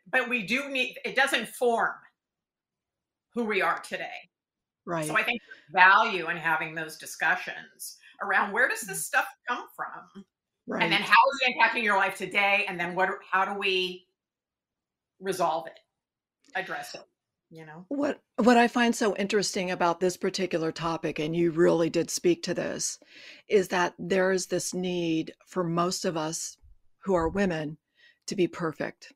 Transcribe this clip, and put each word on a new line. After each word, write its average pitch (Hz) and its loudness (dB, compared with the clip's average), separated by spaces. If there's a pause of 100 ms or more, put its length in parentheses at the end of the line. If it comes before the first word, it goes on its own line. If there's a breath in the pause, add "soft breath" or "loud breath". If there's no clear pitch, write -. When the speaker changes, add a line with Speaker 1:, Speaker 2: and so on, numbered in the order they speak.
(100)
Speaker 1:
but 240 0
we 240 -2
do 254 -4
need, 262 -4
it 214 -6
does 269 2
inform 226 0 (1400)
who 233 -2
we 208 0
are 170 0
today. - -10 (560)
Speaker 2:
Right. 165 -4
Speaker 1:
So 156 -2
I 214 2
think 233 -4
there's 180 2
value 196 6
in 175 -2
having 160 -2
those 160 -8
discussions - -6 (220 soft breath)
around 196 0
where 247 2
does 440 -4
this 190 -8
Speaker 2:
Mm. - -6
Speaker 1:
stuff 269 0 (220)
come 254 -4
from? - -14 (420)
Speaker 2:
Right. 185 -2
Speaker 1:
And 170 2
then 202 2
how 196 2
is 247 6
it 247 0
impacting 233 2
your 208 2
life 190 0
today? 202 0
And 180 -6
then 175 -4
what, 185 2 (200)
how 190 2
do 202 -4
we 185 -2 (1120)
resolve 170 0
it, - -20 (800)
address 170 -8
it, - -18 (460)
you 160 -18
know? 156 -18
Speaker 2:
What, 285 -4 (160)
what 240 6
I 240 6
find 233 0
so 214 0
interesting 196 -2
about 175 0
this 180 0
particular 170 -2
topic, 160 -4
and 156 -2
you 170 2
really 165 4
did 160 0
speak 170 2
to 175 -2
this, - -4 (480 loud breath)
is 190 4
that 175 0
there 185 2
is 185 0
this - -4
need 175 -2 (140)
for 185 -4
most 170 0
of 175 -2
us 160 -6 (420)
who 190 0
are 165 2
women 160 -2 (480 soft breath)
to - -6
be 170 2
perfect - -8